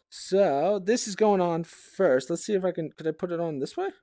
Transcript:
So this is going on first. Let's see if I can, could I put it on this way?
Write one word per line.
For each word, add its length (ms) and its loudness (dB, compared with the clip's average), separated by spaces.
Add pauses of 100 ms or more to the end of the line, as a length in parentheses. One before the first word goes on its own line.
So 720 0
this 300 0
is 80 -8
going 240 4
on 240 0
first. 680 0
Let's 140 -4
see 100 -2
if 100 0
I 60 0
can, 220 -6
could 160 -8
I 20 2
put 220 -6
it 80 -2
on 180 -4
this 180 -6
way? 120 -4 (140)